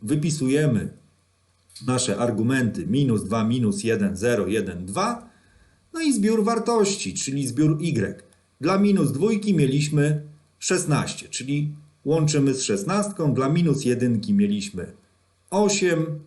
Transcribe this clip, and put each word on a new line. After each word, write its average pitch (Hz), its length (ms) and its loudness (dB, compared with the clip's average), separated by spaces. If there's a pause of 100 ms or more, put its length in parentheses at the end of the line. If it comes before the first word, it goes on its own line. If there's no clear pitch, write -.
wypisujemy 135 920 0 (920)
nasze 120 300 -2
argumenty 117 720 0
minus 120 360 2
dwa, 107 200 -2
minus 113 400 0
jeden, 101 340 0
zero, 107 300 0
jeden, 92 380 -2
dwa, 202 440 -4 (640)
no 330 80 -6
i 302 120 2
zbiór 220 300 2
wartości, 220 720 0
czyli 135 340 -4
zbiór 151 340 2
y. 123 420 -2 (380)
Dla 175 160 2
minus 190 340 4
dwójki 202 420 0
mieliśmy 147 680 2 (380)
szesnaście, 151 720 -2
czyli 147 440 -4 (320)
łączymy 147 480 2
z - 80 -4
szesnastką, 165 720 -2
dla 135 160 0
minus 160 360 2
jedynki 117 480 0
mieliśmy 101 600 0 (560)
osiem, 180 560 2 (220)